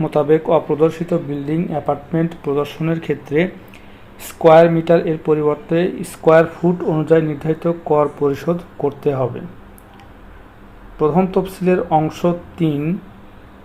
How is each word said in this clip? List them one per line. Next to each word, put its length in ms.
মোতাবেক 480
অপ্রদর্শিত 640
বিল্ডিং 540
অ্যাপার্টমেন্ট 640
প্রদর্শনের 560
ক্ষেত্রে 480
স্কয়ার 500
মিটার 380
এর 180
পরিবর্তে 800
স্কয়ার 420
ফুট 380
অনুযায়ী 380
নির্ধারিত 500
কর 240
পরিশোধ 400
করতে 360
হবে। 260
প্রথম 360
তফসিলের 440
অংশ 360
তিন 400